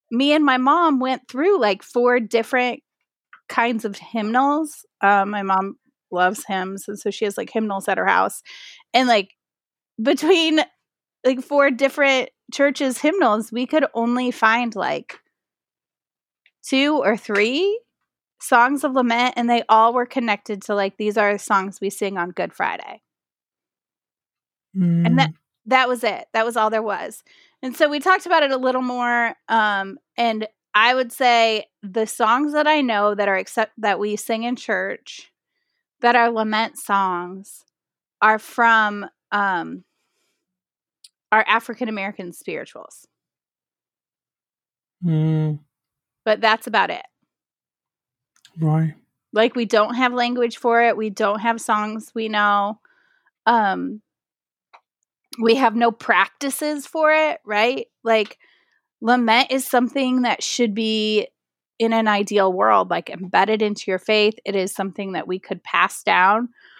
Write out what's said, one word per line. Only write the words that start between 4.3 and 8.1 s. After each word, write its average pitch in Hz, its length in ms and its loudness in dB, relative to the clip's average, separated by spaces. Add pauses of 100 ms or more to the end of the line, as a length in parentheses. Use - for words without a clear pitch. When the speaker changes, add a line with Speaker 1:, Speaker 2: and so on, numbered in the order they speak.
Speaker 1:
Um, 202 280 2
my 208 120 -6
mom 190 360 -2 (340)
loves 180 340 0
hymns. 190 420 -6
And 208 100 -12
so 208 120 -6
she 196 160 -6
has, 202 120 -6
like, 190 120 -10
hymnals 208 380 -4
at 190 100 0
her 185 80 -2
house. 190 360 0 (520)